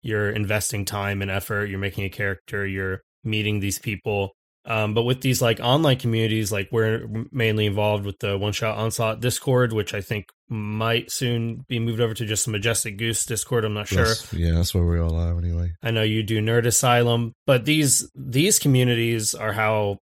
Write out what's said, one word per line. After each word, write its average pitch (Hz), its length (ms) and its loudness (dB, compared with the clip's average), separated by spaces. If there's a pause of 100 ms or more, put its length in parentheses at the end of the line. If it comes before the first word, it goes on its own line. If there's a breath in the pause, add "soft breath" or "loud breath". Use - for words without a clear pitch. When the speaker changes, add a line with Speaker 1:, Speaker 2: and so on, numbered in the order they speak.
Speaker 1:
You're 104 280 0
investing 104 540 -2
time 101 360 -4
and 98 80 -4
effort. 101 360 -4
You're 98 140 -6
making 98 260 -4
a 95 40 -4
character. 101 560 -6
You're 95 360 -6 (220)
meeting 104 360 -2
these 98 180 -2
people. 101 540 -4 (320)
Um, 107 300 -2
but 117 100 2
with 127 180 0
these, 127 200 0
like, 117 180 2
online 131 380 4
communities, 110 540 0
like, 98 200 -4
we're 113 360 0 (240)
mainly 107 340 2
involved 104 400 0
with 101 140 -8
the 101 180 -2
One 104 160 -2
Shot 107 240 -2
Onslaught 110 420 -2
Discord, 123 540 2
which 107 220 -2
I 104 60 -4
think 101 240 -6 (240)
might 113 600 -2
soon 117 560 -4
be 120 120 -4
moved 113 200 -2
over 117 140 2
to 110 120 -6
just 104 200 -2
the 117 60 -4
Majestic 107 460 -2
Goose 113 280 -2
Discord. 117 400 -2
I'm 107 80 -2
not 104 140 -4
sure. 95 180 2
Speaker 2:
That's, 113 280 -2
yeah, 82 180 0
that's 85 240 0
where 90 100 4
we 85 140 2
all 82 160 0
are 85 220 0
anyway. 85 340 -2 (100)
Speaker 1:
I 117 80 -4
know 113 140 2
you 110 180 2
do 107 200 0
Nerd 113 260 4
Asylum, 120 680 4 (140)
but 127 180 4
these, 151 480 4
these 135 460 2
communities 117 720 2
are 107 200 -4
how, 107 440 2 (160)